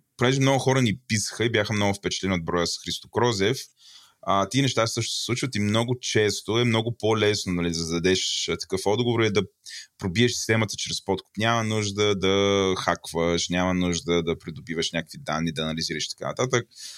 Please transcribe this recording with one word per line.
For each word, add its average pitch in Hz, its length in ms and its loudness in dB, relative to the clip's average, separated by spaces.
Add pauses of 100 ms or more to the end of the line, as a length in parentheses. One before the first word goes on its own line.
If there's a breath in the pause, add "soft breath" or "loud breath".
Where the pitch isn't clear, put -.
(180)
понеже 131 220 4
много 135 200 4
хора 131 220 2
ни 110 160 2 (100)
писаха 107 380 -2
и 120 60 0
бяха 104 220 2
много 101 200 2
впечатлени 92 420 -2
от 82 100 -2
броя 85 220 0
с - 160 -4
Христо - 260 -8
Крозев, 110 480 2 (640 loud breath)
а, 98 280 0
тия 135 120 0
неща 120 260 0
също - 260 -4
се - 120 -6
случват 123 300 -4
и 107 40 -4
много 113 400 0
често 107 600 0
е 123 40 4
много 113 340 0
по-лесно, 107 560 2
нали, 87 140 0
да 85 60 -2
зададеш, 85 760 0
а, 85 80 -2
такъв - 280 -6
отговор 113 380 2
и 110 80 2
да 101 120 2 (540 loud breath)
пробиеш 104 340 0
системата 110 460 0
чрез - 280 -6
подкуп. - 320 -4
Няма 113 260 2
нужда 104 520 0
да 98 600 4
хакваш, 85 720 0
няма 90 240 2
нужда 87 500 2
да 80 160 -2
придобиваш 82 520 -6
някакви - 260 -6
данни, 80 340 -4
да 76 100 -6
анализираш 80 440 -4
и - 40 -8
така - 180 -10
нататък. 120 400 -2 (300 loud breath)